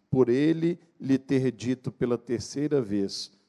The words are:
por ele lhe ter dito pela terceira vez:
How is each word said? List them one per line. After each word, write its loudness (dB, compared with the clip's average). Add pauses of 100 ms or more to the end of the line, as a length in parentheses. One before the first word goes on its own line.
por 4
ele 2 (220)
lhe 2
ter 0
dito -4
pela -2
terceira -4
vez: -4 (160)